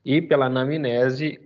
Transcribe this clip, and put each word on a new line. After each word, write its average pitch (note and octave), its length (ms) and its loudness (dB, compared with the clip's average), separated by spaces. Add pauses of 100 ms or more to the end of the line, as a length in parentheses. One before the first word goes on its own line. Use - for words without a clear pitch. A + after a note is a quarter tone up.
e, C#3+ 160 2
pela D3 260 2
anamnese, C3 1000 -2